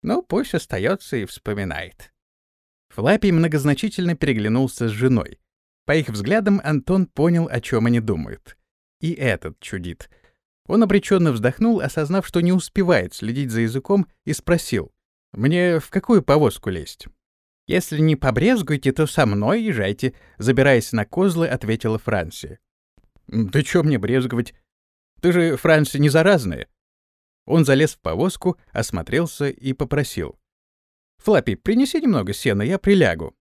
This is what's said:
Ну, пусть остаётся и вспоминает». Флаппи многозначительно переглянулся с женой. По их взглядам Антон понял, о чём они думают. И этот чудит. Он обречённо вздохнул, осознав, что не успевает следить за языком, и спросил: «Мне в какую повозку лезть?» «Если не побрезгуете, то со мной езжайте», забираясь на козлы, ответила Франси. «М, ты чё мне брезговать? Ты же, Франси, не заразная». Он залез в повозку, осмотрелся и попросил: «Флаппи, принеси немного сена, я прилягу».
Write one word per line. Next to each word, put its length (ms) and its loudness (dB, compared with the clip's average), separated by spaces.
Ну, 200 -2
пусть 320 -4
остаётся 600 -4
и 80 -4
вспоминает». 880 -10
Флаппи 420 2
многозначительно 840 0
переглянулся 720 -2
с 40 -2
женой. 480 0
По 100 0
их 140 0
взглядам 540 0
Антон 420 0
понял, 420 0
о 140 -4
чём 240 0
они 140 4
думают. 580 -6
И 140 -4
этот 460 -4
чудит. 500 -12
Он 140 2
обречённо 500 2
вздохнул, 500 0
осознав, 440 -2
что 160 -2
не 100 2
успевает 640 0
следить 380 -6
за 100 0
языком, 460 0
и 80 -4
спросил: 580 -2
«Мне 460 2
в 100 -10
какую 340 2
повозку 460 2
лезть?» 380 -10
«Если 320 -2
не 160 4
побрезгуете, 760 0
то 140 0
со 200 0
мной 360 0
езжайте», 520 -2
забираясь 560 2
на 120 -2
козлы, 420 0
ответила 520 -2
Франси. 600 -6
«М, 180 -2
ты 120 0
чё 220 0
мне 160 2
брезговать? 560 -2
Ты 100 2
же, 260 2
Франси, 400 2
не 120 4
заразная». 580 2
Он 180 4
залез 300 2
в 40 -20
повозку, 580 -4
осмотрелся 800 -4
и 240 -6
попросил: 640 -4
«Флаппи, 380 2
принеси 440 0
немного 340 0
сена, 280 0
я 160 -2
прилягу». 640 2